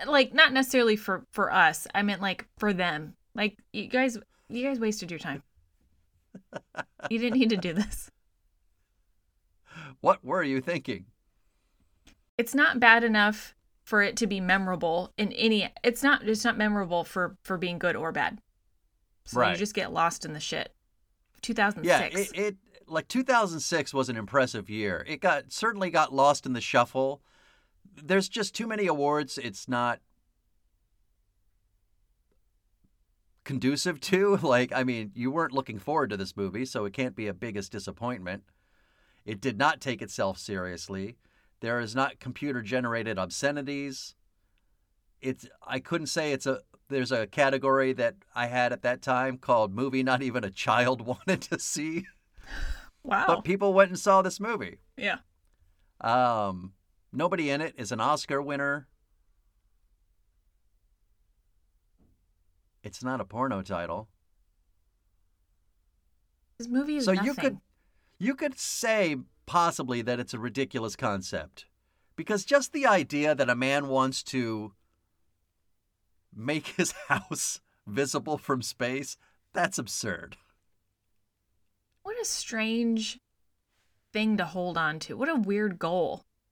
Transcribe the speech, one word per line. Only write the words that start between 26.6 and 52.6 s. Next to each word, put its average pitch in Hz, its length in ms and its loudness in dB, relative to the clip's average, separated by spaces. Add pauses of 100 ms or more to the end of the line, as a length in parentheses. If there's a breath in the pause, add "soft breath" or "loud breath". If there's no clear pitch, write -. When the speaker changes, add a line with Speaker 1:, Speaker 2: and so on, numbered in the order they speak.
Speaker 2:
shuffle. 131 600 2 (800 soft breath)
There's 185 280 2
just 214 260 -4
too 226 120 -4
many 214 200 0
awards 147 520 2
it's 120 300 -8
not 120 320 0 (3500)
conducive 139 560 0
to. 196 360 4
<laughs> 190 60 -2
Like, 123 300 4
I 127 120 0
mean, 117 300 -2
you 120 160 -4
weren't 151 240 -2
looking 123 240 -4
forward 143 320 0
to 104 60 -2
this 98 200 -6
movie, 101 280 -4
so 127 200 -4
it 98 80 -6
can't 127 240 -4
be 110 100 -6
a 98 80 -4
biggest 101 380 -8
disappointment. 101 720 -8 (800)
It 107 160 -8
did 120 180 -4
not 147 220 2
take 123 220 -4
itself 98 360 -4
seriously. 95 800 -8 (440)
There 120 200 -2
is 110 140 -8
not 135 260 -2
computer-generated 120 960 -4
obscenities. 139 960 -6 (1080)
It's, 131 260 -8 (200)
I 131 140 -6
couldn't 160 260 -4
say 151 260 -2
it's 135 140 -2
a, 135 140 0 (280)
there's 131 240 -2
a 110 140 2
category 135 680 4
that 120 200 0 (200)
I 120 120 0
had 123 260 2
at 120 100 -4
that 123 200 0
time 127 360 0
called 110 360 4
movie 131 300 0
not 131 180 2
even 120 220 -2
a 95 60 -4
child 120 500 2
<laughs> 110 60 -12
wanted 127 360 -2
to - 160 -4
see. 160 460 -4 (1000 loud breath)